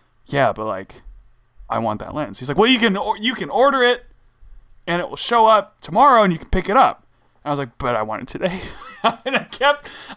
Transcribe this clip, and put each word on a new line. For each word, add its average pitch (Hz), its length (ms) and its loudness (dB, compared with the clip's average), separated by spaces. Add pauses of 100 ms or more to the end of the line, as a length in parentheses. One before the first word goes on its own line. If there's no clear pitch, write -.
(280)
"Yeah, 135 260 2
but, 110 120 -8
like, 98 360 -10 (680)
I 113 100 -2
want 107 220 -4
that - 120 -12
lens." 120 260 -8
He's 127 100 -6
like, 143 80 -6
"Well, 220 120 6
you 262 100 4
can 208 160 2
or-, 202 220 -4
you 226 160 -6
can 180 160 -8
order 254 340 2
it, 247 220 0 (800)
and 175 160 -2
it - 80 -8
will - 80 -12
show 226 300 2
up 208 340 2
tomorrow, 226 420 4
and 190 80 2
you 165 80 -2
can - 100 -20
pick 185 200 0
it 208 80 2
up." 196 260 2 (400)
And 147 60 -6
I - 0 -
was 147 100 -2
like, 135 180 -10
"But 123 180 -2
I 107 80 0
want 107 200 -6
it - 40 -12
today." 185 380 -6
<laughs> - 60 -14 (540)
And 262 120 -2
I - 80 -8
kept, 285 440 -2 (280)